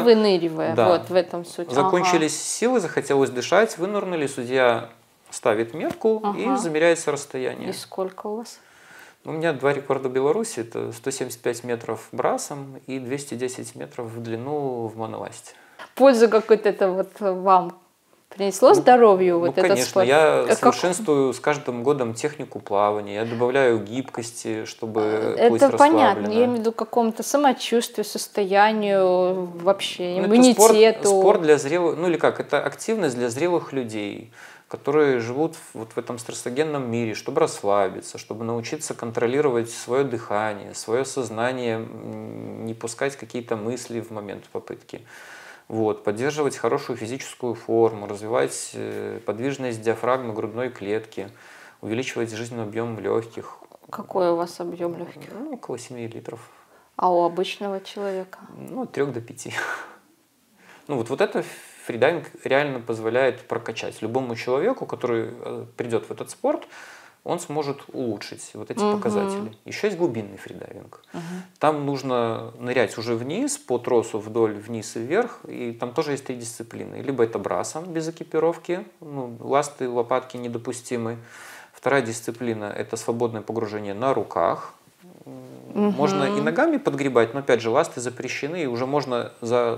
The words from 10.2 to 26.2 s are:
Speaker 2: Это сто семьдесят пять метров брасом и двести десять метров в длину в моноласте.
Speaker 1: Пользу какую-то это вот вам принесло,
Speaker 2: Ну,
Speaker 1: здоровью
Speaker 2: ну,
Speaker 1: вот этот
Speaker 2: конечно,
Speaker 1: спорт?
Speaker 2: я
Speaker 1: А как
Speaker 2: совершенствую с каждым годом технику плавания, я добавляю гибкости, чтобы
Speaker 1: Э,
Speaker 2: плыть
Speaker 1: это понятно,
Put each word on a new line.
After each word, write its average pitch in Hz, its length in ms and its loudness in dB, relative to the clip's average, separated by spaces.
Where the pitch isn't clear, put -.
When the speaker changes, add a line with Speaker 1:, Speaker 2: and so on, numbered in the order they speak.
Speaker 2:
Это 117 320 -6
сто 117 180 -6
семьдесят 131 320 -8
пять 120 220 -2
метров 117 480 -6
брасом 139 640 -4
и 135 120 -6
двести 131 360 -6
десять 120 420 -6
метров 127 300 -10
в 113 160 -10
длину 120 640 -4
в 107 100 -8
моноласте. 110 560 -10
Speaker 1:
Пользу 247 340 8
какую-то 214 420 4
это 190 200 2
вот 185 180 -2
вам 185 580 4
принесло, 196 400 6
Speaker 2:
Ну, - 60 12
Speaker 1:
здоровью 190 580 8
Speaker 2:
ну, 170 60 2
Speaker 1:
вот 170 180 2
этот 190 100 4
Speaker 2:
конечно, 127 220 4
Speaker 1:
спорт? 113 160 4
Speaker 2:
я 143 340 6
Speaker 1:
А 123 60 0
как 220 120 4
Speaker 2:
совершенствую 160 760 2
с - 60 -12
каждым 135 420 -2
годом 123 320 2
технику 131 460 -6
плавания, 104 560 0
я 110 100 0
добавляю 123 580 4
гибкости, 113 800 -6
чтобы 110 760 0
Speaker 1:
Э, 233 100 8
Speaker 2:
плыть 226 140 4
Speaker 1:
это 269 140 4
понятно, 277 460 6